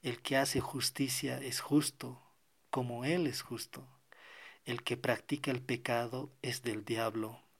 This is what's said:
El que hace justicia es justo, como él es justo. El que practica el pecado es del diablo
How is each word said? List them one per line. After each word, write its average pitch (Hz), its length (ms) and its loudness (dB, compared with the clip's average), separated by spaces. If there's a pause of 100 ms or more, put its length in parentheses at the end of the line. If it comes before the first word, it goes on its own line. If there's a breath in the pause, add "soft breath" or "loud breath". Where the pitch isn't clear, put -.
El - 180 -4
que 135 160 2
hace 135 240 4
justicia 131 760 -2
es 135 200 -4
justo, - 600 2 (480)
como 123 340 -2
él 165 240 4
es 123 140 -2
justo. - 440 -10 (760 loud breath)
El 120 200 -4
que 120 120 0
practica 131 560 0
el 127 100 0
pecado 120 720 0 (100)
es 123 200 -4
del 107 240 -2
diablo 113 560 -2 (180)